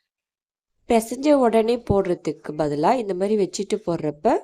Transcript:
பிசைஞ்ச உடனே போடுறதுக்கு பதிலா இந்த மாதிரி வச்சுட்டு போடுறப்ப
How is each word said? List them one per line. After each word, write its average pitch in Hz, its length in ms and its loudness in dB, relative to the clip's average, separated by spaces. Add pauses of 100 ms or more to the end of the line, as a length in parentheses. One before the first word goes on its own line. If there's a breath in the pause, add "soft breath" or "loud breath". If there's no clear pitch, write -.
(880)
பிசைஞ்ச 247 440 2
உடனே 226 440 4
போடுறதுக்கு 185 760 -2
பதிலா 151 420 0
இந்த 202 200 -4
மாதிரி 202 220 -2
வச்சுட்டு 196 420 -4
போடுறப்ப 160 540 -2 (120)